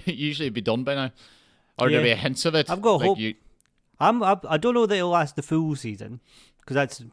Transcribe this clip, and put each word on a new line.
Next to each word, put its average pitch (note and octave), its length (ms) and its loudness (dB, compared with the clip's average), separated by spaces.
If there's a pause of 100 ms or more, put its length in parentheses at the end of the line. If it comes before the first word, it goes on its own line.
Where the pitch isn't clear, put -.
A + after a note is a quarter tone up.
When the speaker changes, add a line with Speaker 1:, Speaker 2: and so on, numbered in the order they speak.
Speaker 1:
usually D3 400 -4
it'd A2+ 80 -6
be A#2 80 -4
done A#2 220 0
by C#3 100 -2
now. C3 180 -4 (640)
Or B2+ 120 4
there'd D3+ 120 4
Speaker 2:
Yeah. A#2 120 4
Speaker 1:
be A2 40 -4
a - 40 -8
hint C3 240 -4
of D#3+ 80 0
it. D3+ 160 2
Speaker 2:
I've F#3 120 -2
got A3 180 6
Speaker 1:
Like, B2 80 2
Speaker 2:
hope. F#3+ 100 2
Speaker 1:
you A2 160 -4 (640)
Speaker 2:
I'm, A3+ 220 2
I, F#3+ 160 2 (100)
I D#3 80 0
don't A3+ 180 2
know A#3 120 4
that G3+ 100 2
he'll F3 140 0
last E3+ 260 0
the C#3+ 60 -6
full D#3+ 340 0
season, G#2+ 440 -12 (440)
'cause C3 100 -8
that's C3+ 380 0